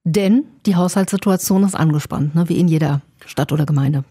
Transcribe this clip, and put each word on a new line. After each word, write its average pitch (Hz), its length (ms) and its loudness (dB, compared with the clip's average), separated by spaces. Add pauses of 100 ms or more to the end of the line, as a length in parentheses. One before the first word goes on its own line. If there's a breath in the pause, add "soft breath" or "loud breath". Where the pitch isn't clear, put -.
Denn 196 400 2 (240)
die 190 80 2
Haushaltssituation 190 880 0
ist 190 100 0
angespannt, 151 640 -2
ne? 170 140 2
Wie 170 100 0
in 175 80 2
jeder 151 340 0 (240)
Stadt - 260 -6
oder 147 140 0
Gemeinde 139 460 0